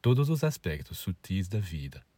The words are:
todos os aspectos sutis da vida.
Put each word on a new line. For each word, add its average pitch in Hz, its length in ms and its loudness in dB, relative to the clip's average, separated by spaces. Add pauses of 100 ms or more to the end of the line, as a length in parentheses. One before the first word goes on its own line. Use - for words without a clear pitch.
todos 127 280 4
os 156 160 2
aspectos 80 540 -4
sutis 95 500 -2
da 107 100 -2
vida. 78 480 -6 (120)